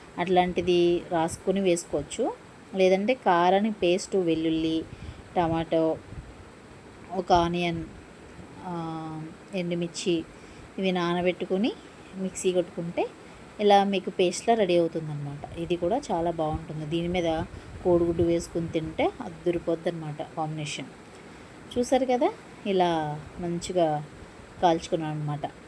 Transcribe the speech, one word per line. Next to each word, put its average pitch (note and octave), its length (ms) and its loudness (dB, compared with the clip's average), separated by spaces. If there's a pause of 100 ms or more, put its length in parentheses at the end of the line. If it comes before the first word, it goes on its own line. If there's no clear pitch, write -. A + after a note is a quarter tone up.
(180)
అట్లాంటిది F3 920 4
రాసుకొని F3 500 0
వేసుకోవచ్చు. F#3 720 0 (420)
లేదంటే F#3+ 400 4
కారానికి G3 640 4
పేస్ట్, F3 380 0
వెల్లుల్లి, D#3+ 680 0 (520)
టమాటో, E3 600 2 (1160)
ఒక F#3+ 200 2
ఆనియన్, E3+ 520 2 (800)
ఆ, D#3+ 640 -8 (280)
ఎండుమిర్చి, F3 680 -2 (540)
ఇవి F#3+ 140 2
నానబెట్టుకొని F3+ 800 0 (440)
మిక్సీ F#3 360 -2
కొట్టుకుంటే F3+ 540 -2 (540)
ఇలా G3+ 240 8
మీకు G3 260 -2
పేస్ట్లా F#3 440 2
రెడీ F3+ 240 4
అవుతుందన్నమాట. D3+ 800 -4
ఇది E3+ 180 -2
కూడా F3+ 240 0 (120)
చాలా E3+ 180 0
బాగుంటుంది. D#3+ 560 -4
దీని E3+ 220 -2
మీద E3+ 340 0 (420)
కోడిగుడ్డు E3+ 380 4
వేసుకుని E3+ 460 0
తింటే E3 420 -2 (100)
అద్దురిపోద్ది E3+ 680 -4
అనమాట D#3 340 -8
కాంబినేషన్. D#3 640 -6 (920)
చూసారు B3+ 260 2
కదా, B3+ 280 2 (340)
ఇలా E3 540 2 (200)
మంచిగా E3+ 640 0 (580)
కాల్చుకున్నాను E3 580 0
అనమాట. D3 200 -4 (280)